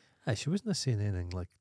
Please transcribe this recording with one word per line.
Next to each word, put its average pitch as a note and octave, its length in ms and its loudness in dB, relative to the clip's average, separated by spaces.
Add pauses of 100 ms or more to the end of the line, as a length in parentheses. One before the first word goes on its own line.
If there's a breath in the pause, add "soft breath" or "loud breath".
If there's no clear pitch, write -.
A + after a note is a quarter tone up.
(280 soft breath)
Aye, A2+ 80 2
she - 140 -4
wasn't G3+ 280 0
saying A2 240 2
anything, F2+ 300 0
like, F2+ 160 -4 (140)